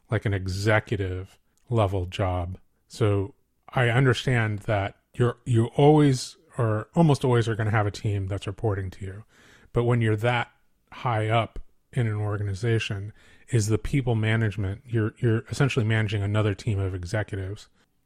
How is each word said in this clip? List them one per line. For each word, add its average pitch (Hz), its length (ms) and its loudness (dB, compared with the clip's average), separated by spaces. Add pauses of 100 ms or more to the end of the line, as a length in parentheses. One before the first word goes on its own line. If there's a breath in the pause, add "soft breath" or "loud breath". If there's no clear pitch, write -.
(120)
like, 110 140 -2
an 101 80 0
executive 95 1040 -2 (300)
level 98 360 0
job. 90 540 -4 (280)
So 101 460 0 (360)
I 123 200 0
understand 117 680 2
that 101 360 -2 (200)
you're, 120 300 0
you 117 200 2 (100)
always 147 600 4 (220)
or 107 360 -2
almost 160 300 4
always 120 240 2
are 110 80 -2
gonna 104 160 -2
have 107 160 2
a 101 40 -2
team 101 360 -4
that's 98 180 -8
reporting 98 460 -4
to - 140 -14
you. 98 180 -14 (480 soft breath)
But 120 140 0
when 120 160 2
you're 107 160 2
that 120 320 -2 (420)
high 110 380 -2
up 113 280 0 (360)
in 120 120 0
an 107 100 -2
organization, 104 960 -4 (340 soft breath)
is 107 200 0
the 107 100 2
people 123 360 -2
management, 110 720 0
you're, 113 340 -2
you're 113 300 2
essentially 127 360 0
managing 110 360 0
another 104 320 0
team 101 240 -4
of 95 160 -2
executives, 95 760 -8 (360)